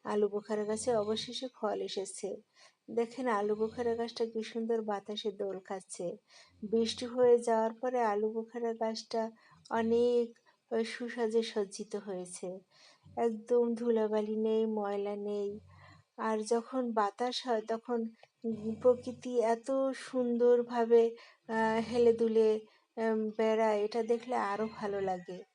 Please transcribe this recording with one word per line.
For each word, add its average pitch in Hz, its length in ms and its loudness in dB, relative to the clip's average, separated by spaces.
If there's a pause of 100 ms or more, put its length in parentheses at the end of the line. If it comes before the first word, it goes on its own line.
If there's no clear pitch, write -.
আলু 208 240 2
বোখারা 208 380 -4
গাছে 220 300 -2
অবশেষে 220 520 -4
ফল 202 340 -4
এসেছে। 190 540 -8 (560)
দেখেন 233 360 -4
আলু 208 280 0
বোখারা 226 400 -2
গাছটা 233 300 -4
কি 226 180 0
সুন্দর 226 380 -2
বাতাসে 208 500 -4
দোল 196 280 -4
খাচ্ছে। 190 580 -8 (460)
বৃষ্টি 226 420 0
হয়ে 240 340 6
যাওয়ার 226 340 2
পরে 247 280 -2
আলু 214 280 2
বোখারা 226 440 -4
গাছটা 226 580 -4 (380)
অনেক, 233 680 2 (340)
আহ, 226 100 0
সুসাজে 226 600 -2
সজ্জিত 208 520 -6
হয়েছে। 185 640 -10 (580)
একদম 233 580 2
ধুলাবালি 214 600 2
নেই, 220 300 2
ময়লা 202 500 -2
নেই। 208 440 -6 (580)
আর 220 260 -2
যখন 233 480 -2
বাতাস 220 560 -2
হয় 220 140 0
তখন, 226 380 -4 (440)
উম, 220 320 -4
প্রকৃতি 247 680 0
এত 262 540 0
সুন্দরভাবে, 240 1200 4 (320)
আহ, 220 340 2
হেলে 233 320 4
দুলে, 220 460 4 (380)
উম, 220 400 0
বেড়ায়, 220 460 2
এটা 220 200 0
দেখলে 233 320 -2
আরো 214 400 -2
ভালো 202 260 -4
লাগে। 185 420 -4 (120)